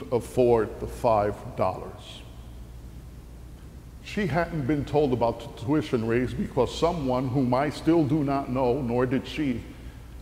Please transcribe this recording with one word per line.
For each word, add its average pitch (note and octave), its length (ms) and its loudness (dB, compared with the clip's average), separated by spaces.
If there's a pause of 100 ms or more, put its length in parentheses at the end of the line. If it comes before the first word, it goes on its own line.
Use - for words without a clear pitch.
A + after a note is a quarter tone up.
(120)
afford A#2 680 4
the A2+ 60 -4
five G#2 480 2 (220)
dollars. - 640 -4 (1800)
She G3+ 220 -2
hadn't E3 400 0
been C#3+ 200 0
told D3 260 4
about A#2 280 2
the - 240 -12
tuition C3 420 2
raise A#2 260 2
because B2+ 420 0
someone C3+ 540 0
whom B2 240 2
I C#3 160 4
still E3 360 4
do C#3+ 200 2
not C#3 260 0
know, B2+ 300 2
nor B2 240 2
did B2+ 220 0
she, C3+ 340 -2 (600)